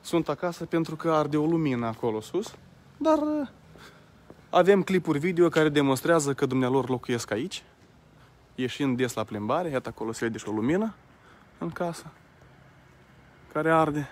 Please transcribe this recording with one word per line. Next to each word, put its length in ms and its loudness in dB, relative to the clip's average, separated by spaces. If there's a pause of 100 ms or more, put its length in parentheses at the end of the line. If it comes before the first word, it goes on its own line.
Sunt 280 -2
acasă 360 -4
pentru 300 -2
că 160 -2
arde 260 2
o 80 2
lumină 400 0
acolo 360 -4
sus, 340 -8 (420)
dar, 200 2
uh, 300 -2 (1000)
avem 340 6
clipuri 360 0
video 300 2
care 200 4
demonstrează 640 2
că 120 0
dumnealor 440 0
locuiesc 420 -2
aici, 320 -6 (920)
ieșind 420 -2
des 160 0
la 100 -4
plimbare. 460 -2
Iată, 200 -4
acolo 220 -8
se 140 -6
vede 120 -4
și 120 -10
o 20 -4
lumină 440 0 (640)
în 120 -6
casă 360 -8 (1500)
care 180 0
arde 400 2